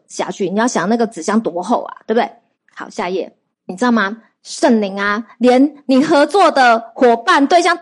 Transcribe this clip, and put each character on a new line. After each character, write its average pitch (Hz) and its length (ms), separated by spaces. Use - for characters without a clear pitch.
下 - 240
去。 170 200
你 196 80
要 233 100
想 175 180
那 220 120
个 233 80
纸 208 160
箱 208 180
多 175 220
厚 208 220
啊， - 120
对 226 60
不 233 80
对？ - 100
好， - 160
下 190 180
一 190 60
页， - 200
你 185 100
知 240 120
道 247 40
吗？ 220 280
圣 233 400
灵 196 180
啊， 208 240
连 254 480
你 262 180
合 294 220
作 339 240
的 233 440
伙 240 220
伴、 277 300
对 349 160
象 349 200